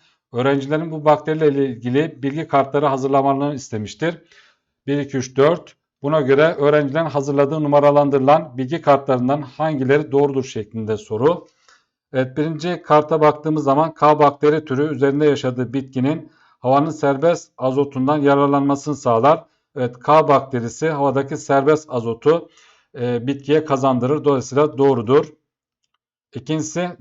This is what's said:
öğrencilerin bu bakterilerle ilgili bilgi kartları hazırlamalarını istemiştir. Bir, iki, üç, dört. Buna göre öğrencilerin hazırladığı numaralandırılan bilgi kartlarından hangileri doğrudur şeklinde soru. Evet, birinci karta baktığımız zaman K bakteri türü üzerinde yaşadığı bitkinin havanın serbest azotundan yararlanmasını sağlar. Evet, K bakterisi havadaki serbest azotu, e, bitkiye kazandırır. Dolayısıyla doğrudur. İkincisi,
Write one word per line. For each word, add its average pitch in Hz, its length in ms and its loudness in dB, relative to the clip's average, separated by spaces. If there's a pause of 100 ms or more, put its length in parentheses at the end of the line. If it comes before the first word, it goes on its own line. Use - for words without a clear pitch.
(320)
öğrencilerin 139 580 -2
bu 156 140 -10
bakterilerle 147 640 2
ilgili 123 560 -4
bilgi 147 260 -6
kartları 139 380 0
hazırlamalarını 139 680 0
istemiştir. 127 680 -8 (640)
Bir, 139 120 -2
iki, 139 180 -6
üç, 127 200 -6
dört. 147 400 0 (260)
Buna 151 180 0
göre 143 340 4
öğrencilerin 147 520 2
hazırladığı 143 580 -2
numaralandırılan 143 920 2
bilgi 135 220 -6
kartlarından 139 600 0
hangileri 139 720 -2
doğrudur 139 320 0
şeklinde 110 520 -6
soru. 135 500 -2 (680)
Evet, 131 240 -4
birinci 160 460 -4
karta 151 380 2
baktığımız 151 440 0
zaman 139 300 0
K 151 240 4
bakteri 151 460 2
türü 143 300 -2
üzerinde 139 320 0
yaşadığı 127 460 -2
bitkinin 135 600 -4 (280)
havanın 143 300 2
serbest 151 680 -2
azotundan 135 600 -2
yararlanmasını 139 760 0
sağlar. 127 500 2 (320)
Evet, 123 220 -6
K 151 300 4
bakterisi 131 600 0
havadaki 139 480 -2
serbest 147 540 0
azotu, 127 580 -2 (500)
e, 120 280 -4
bitkiye 143 380 -2
kazandırır. 131 600 -2
Dolayısıyla 143 540 0
doğrudur. 135 540 2 (1000)
İkincisi, 156 560 -6 (100)